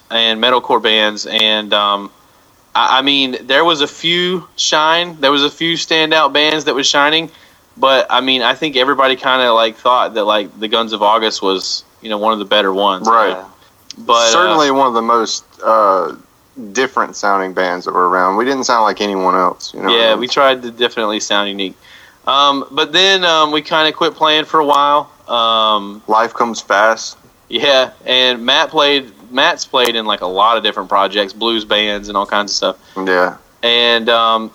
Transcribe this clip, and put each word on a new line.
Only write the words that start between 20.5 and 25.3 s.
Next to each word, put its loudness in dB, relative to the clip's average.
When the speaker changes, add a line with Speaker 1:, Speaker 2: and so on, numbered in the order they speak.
Speaker 1:
to -10
definitely -4
sound -4
unique. -8
Um, 2
but -4
then, 2
um, 2
we -2
kinda 0
quit -2
playing 2
for 0
a 2
while. 2
Um, 0